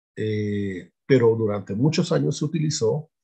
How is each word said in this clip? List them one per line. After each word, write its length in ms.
eh, 760
pero 300
durante 380
muchos 380
años 260
se 60
utilizó 680